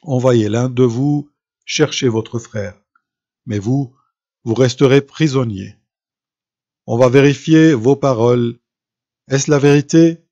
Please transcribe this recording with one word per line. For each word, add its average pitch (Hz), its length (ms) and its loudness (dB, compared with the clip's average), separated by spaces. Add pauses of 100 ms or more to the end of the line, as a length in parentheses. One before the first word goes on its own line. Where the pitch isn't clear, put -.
Envoyez 123 460 0
l'un 120 200 -4
de 127 140 -2
vous 139 480 -2 (340)
chercher - 440 -4
votre 113 300 -6
frère, 104 400 -14 (680)
mais 104 120 -6
vous, 127 380 -6 (480)
vous 113 100 -2
resterez 131 460 2
prisonnier. 127 760 -6 (1080)
On 117 120 -4
va 127 100 4
vérifier 147 680 4
vos 127 220 0
paroles. 120 640 -2 (680)
Est-ce 135 220 -4
la 143 80 2
vérité ? 147 720 2